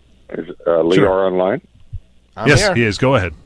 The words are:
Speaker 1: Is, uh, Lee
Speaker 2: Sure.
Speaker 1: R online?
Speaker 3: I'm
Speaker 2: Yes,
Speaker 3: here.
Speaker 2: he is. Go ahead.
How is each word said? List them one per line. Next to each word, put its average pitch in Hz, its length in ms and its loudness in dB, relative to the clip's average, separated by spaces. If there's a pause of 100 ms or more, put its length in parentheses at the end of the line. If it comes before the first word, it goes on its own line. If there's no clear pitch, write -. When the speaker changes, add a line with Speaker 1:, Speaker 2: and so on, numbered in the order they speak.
(300)
Speaker 1:
Is, - 180 -12 (200)
uh, 85 160 2
Lee 87 140 2
Speaker 2:
Sure. 98 120 2
Speaker 1:
R 95 180 0
online? 92 340 -2 (760)
Speaker 3:
I'm 107 100 -4
Speaker 2:
Yes, 147 140 4
Speaker 3:
here. 196 140 0
Speaker 2:
he 120 80 2
is. 107 160 -2
Go 131 160 2
ahead. 92 180 -2 (120)